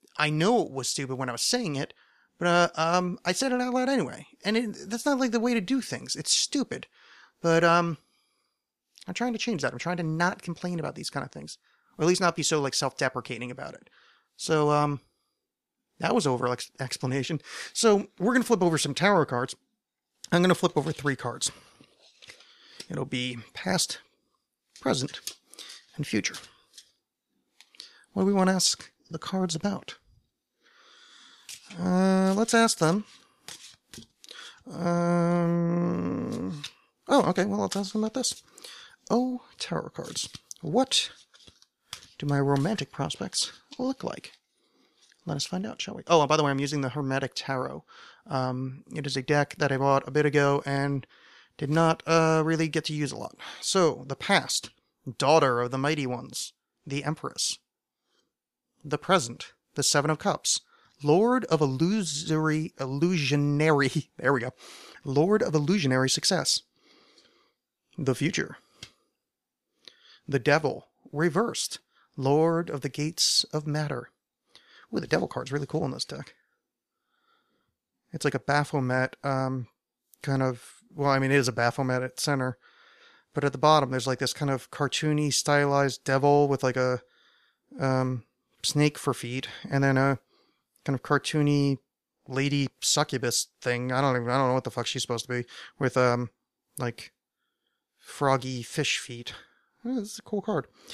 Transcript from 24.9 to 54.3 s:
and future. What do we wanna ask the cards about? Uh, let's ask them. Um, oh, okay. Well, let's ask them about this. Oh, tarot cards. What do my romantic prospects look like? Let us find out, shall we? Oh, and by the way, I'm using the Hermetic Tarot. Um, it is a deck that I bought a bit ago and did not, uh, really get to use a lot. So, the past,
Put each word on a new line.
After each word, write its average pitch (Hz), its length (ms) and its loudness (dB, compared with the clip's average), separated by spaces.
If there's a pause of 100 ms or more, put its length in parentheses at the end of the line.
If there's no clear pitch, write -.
and 151 100 -6
future. - 300 -2 (1800)
What 196 100 0
do 190 40 4
we 196 60 2
wanna 190 220 4
ask - 360 -2 (200)
the 160 80 -8
cards 185 360 -4
about? 196 420 -6 (1800)
Uh, 190 580 4
let's 226 160 0
ask 226 260 4
them. 175 260 2 (1700)
Um, 170 1900 0 (460)
oh, 247 220 6
okay. 180 140 2
Well, 202 160 -2
let's 196 160 -2
ask 196 160 -6
them 214 100 -2
about 214 120 -4
this. - 280 -4 (680)
Oh, 247 320 0 (160)
tarot - 320 -6
cards. - 380 -10 (320)
What - 500 0 (1080)
do 147 80 -6
my 143 140 2
romantic 139 520 0
prospects - 600 -6 (240)
look 254 280 -4
like? - 280 -8 (920)
Let 156 100 -4
us 139 100 -4
find 185 200 -6
out, - 160 -10
shall 202 120 -10
we? - 120 -14
Oh, 165 160 6
and 139 60 2
by 151 80 4
the 151 80 4
way, 143 60 2
I'm 135 100 0
using 143 200 -2
the 135 100 -2
Hermetic 135 440 -4
Tarot. 135 500 -6 (420)
Um, 131 580 -4 (100)
it 147 120 -6
is 135 100 -6
a 135 60 -4
deck 147 360 2
that 143 140 0
I 135 40 0
bought 135 300 2
a - 60 -10
bit 151 140 4
ago 143 380 4
and 139 420 -2 (520)
did 143 120 -4
not, 160 360 4
uh, 160 380 4
really 160 240 0
get 151 160 -2
to 156 100 -6
use 147 180 -4
a - 40 -10
lot. - 200 -10 (240)
So, 165 460 2
the 147 100 -8
past, - 540 -2 (480)